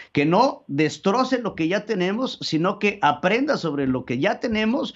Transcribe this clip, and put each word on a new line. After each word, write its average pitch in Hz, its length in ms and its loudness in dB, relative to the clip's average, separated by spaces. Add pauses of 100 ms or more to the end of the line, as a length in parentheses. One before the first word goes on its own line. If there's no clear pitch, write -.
(140)
que 143 120 2
no 220 420 4
destroce 196 760 0
lo 208 140 -4
que 165 120 0
ya 202 180 0
tenemos, 202 560 -2
sino 185 380 0
que 202 220 0
aprenda 196 560 2
sobre 143 300 -2
lo 127 180 -2
que 127 140 -4
ya 196 200 0
tenemos 226 560 -2